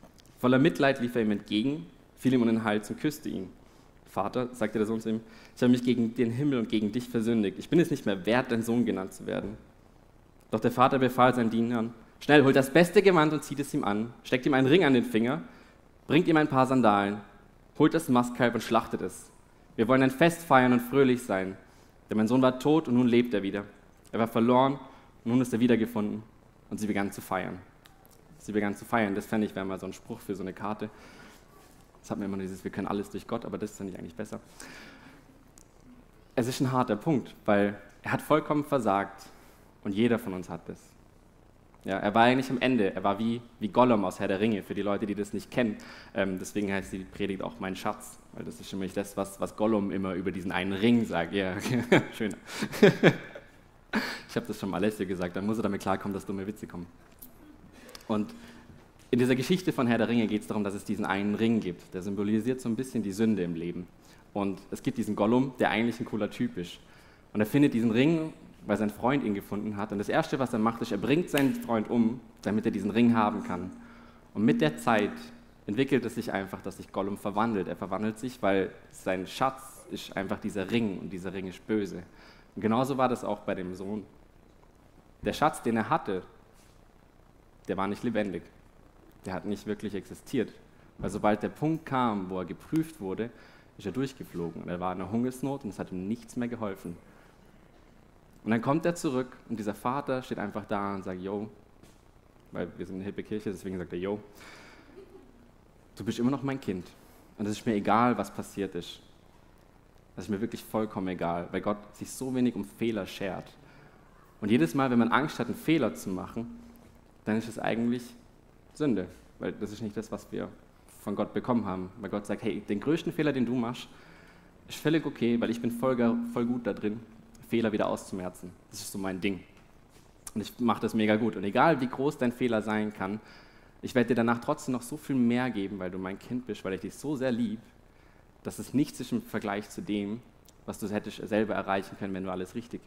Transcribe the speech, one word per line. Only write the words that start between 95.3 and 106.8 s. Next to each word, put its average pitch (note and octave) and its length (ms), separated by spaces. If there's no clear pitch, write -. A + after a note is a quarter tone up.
und G#2+ 60
es F#2 80
hat F#2 140
ihm F#2 160
nichts A#2 280
mehr A#2+ 120
geholfen. A2 500
Und G#2+ 60
dann A2+ 140
kommt D3+ 220
er E3+ 100
zurück B2+ 420
und A2+ 120
dieser G2+ 160
Vater B2+ 480
steht - 160
einfach G2+ 260
da G2+ 300
und F#2+ 80
sagt, F#2 180
„Yo“, G2+ 260
weil F2+ 240
wir F2 120
sind F#2+ 80
eine F#2+ 80
hippe G2+ 180
Kirche, G#2+ 300
deswegen F#2 260
sagt F2 160
er, F2 60
Yo, G2+ 200
du G#2 80
bist G#2+ 140
immer A#2+ 140
noch C3 100
mein C3+ 180
Kind. F#2 280